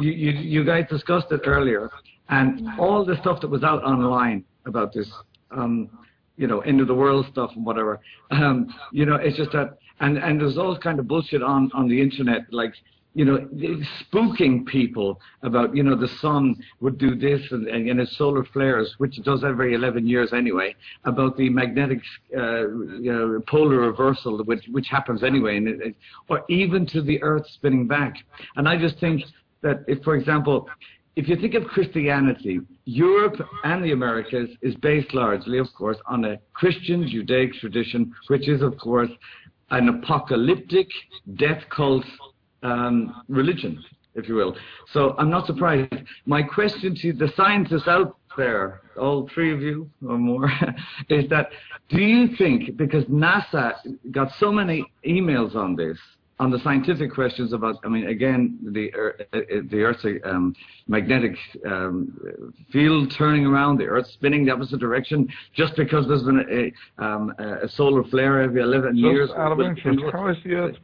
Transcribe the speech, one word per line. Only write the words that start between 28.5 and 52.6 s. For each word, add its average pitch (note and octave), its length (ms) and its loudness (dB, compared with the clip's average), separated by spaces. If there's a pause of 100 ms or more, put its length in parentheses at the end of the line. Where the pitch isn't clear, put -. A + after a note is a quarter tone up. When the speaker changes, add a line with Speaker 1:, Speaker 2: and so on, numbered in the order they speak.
Speaker 1:
And C#3+ 120 2
I E3+ 80 2
just E3 220 0
think D#3+ 240 0 (400)
that C#3+ 260 -2
if, C3+ 160 -2
for D#3 120 2
example, C#3+ 520 0 (480)
if C#3+ 120 -4
you E3+ 80 2
think G3 180 -2
of A3+ 100 0
Christianity, C#3 960 0 (240)
Europe F#3 560 2 (240)
and E3+ 180 -2
the E3 100 0
Americas A#2+ 580 -2 (100)
is B2 160 -4
based D3 380 2
largely, A2 420 0
of B2+ 160 -2
course, G#2+ 320 -4
on A#2 220 -2
a G#2 120 -6 (140)
Christian F3 560 0
Judaic B2+ 460 0
tradition, A2+ 580 -4 (160)
which C#3 200 0
is, C#3+ 120 2
of C3 160 0
course, A#2+ 320 0 (640)
an B2+ 180 4
apocalyptic D3+ 1000 0 (480)
death D3+ 340 0
cult, C3+ 340 2 (580)
um, A#2+ 640 -2
religion, C3+ 540 -2 (320)
if A2 140 -8
you A2+ 60 -4
will. F#2 200 0 (380)
So C#3 260 2
I'm D3+ 120 2
not F3 160 0
surprised. D3 460 0 (340)
My D3 160 2
question F#3+ 540 -2
to E3 160 -2
the D3 240 0
scientists F#3+ 520 2
out F3+ 280 2 (200)
there, G2 440 -2 (180)
all C#3 340 0
three E3 200 0
of C#3 100 -4
you D3+ 260 -6 (180)
or A#2+ 120 -2
more, B2+ 320 0 (300)
<laughs> - 280 -12
is C#3+ 220 2
that D#3 200 0 (380)
do F3+ 140 2
you A#3 340 4
think, D3+ 400 2